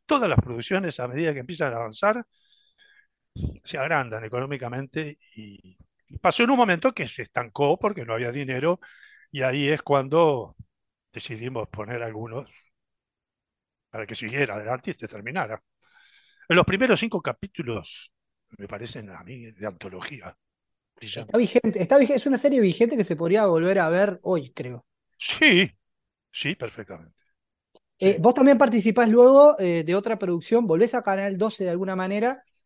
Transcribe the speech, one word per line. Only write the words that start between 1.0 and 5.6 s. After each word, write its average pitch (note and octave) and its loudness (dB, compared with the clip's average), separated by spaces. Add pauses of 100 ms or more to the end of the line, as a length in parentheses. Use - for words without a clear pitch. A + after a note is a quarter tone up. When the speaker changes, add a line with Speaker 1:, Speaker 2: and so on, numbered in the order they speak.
Speaker 1:
a B2 -6
medida D3+ -2
que C3+ -8
empiezan D3 -6
a A#2 -8
avanzar, G3 -2 (1400)
se - -10
agrandan C3 -2
económicamente C3 -8 (180)
y, G#2 -20 (320)